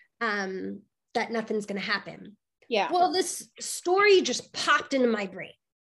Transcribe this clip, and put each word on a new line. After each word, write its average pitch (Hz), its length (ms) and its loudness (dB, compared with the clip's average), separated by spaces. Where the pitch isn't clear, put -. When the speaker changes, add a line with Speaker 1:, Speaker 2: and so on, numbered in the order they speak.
Speaker 1:
um, 196 600 -6
"that 226 180 -4
nothing's 220 340 -4
gonna 202 140 -6
happen." 190 580 -8
Speaker 2:
Yeah. 190 240 0
Speaker 1:
Well, 349 220 4
this - 340 -4
story 381 640 4
just - 280 -4
popped - 440 0
into 247 120 4
my 208 200 0
brain. 185 260 -12